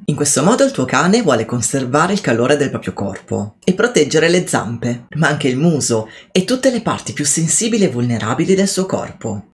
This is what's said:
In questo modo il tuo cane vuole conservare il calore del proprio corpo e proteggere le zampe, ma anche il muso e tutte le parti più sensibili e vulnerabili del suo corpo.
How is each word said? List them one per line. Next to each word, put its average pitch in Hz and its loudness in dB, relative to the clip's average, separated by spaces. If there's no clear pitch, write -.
In 151 -2
questo 135 0
modo 233 4
il 269 2
tuo 127 -2
cane 175 2
vuole 123 2
conservare 135 0
il 196 -2
calore 127 2
del 139 0
proprio 101 -6
corpo 101 -8
e 185 2
proteggere 156 2
le 175 2
zampe, 120 -4
ma 151 2
anche 143 0
il 127 0
muso 127 0
e 185 2
tutte 254 0
le 233 -2
parti - -4
più 151 -4
sensibili 202 0
e 156 4
vulnerabili 120 0
del 190 2
suo 185 -2
corpo. - -6